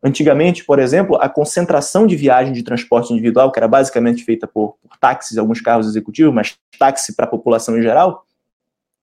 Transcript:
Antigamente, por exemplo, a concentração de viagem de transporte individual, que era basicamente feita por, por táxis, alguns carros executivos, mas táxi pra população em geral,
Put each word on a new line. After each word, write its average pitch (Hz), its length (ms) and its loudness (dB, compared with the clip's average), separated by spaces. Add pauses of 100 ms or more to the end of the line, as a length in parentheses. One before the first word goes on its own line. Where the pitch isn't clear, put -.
Antigamente, 151 600 0
por 139 160 2
exemplo, 165 360 0
a 139 120 0
concentração 151 800 0
de 180 100 2
viagem 135 360 2
de 120 120 -6
transporte 120 480 -2
individual, 117 400 2
que 117 60 -4
era 113 100 0
basicamente 120 560 0
feita 113 240 -4
por, 107 340 -6
por - 160 -20
táxis, 123 400 -2
alguns 113 220 -2
carros 113 260 0
executivos, 110 480 0
mas 104 240 -4 (200)
táxi 139 360 -2
pra 117 120 -2
população 113 520 -2
em 117 40 0
geral, 151 440 0 (760)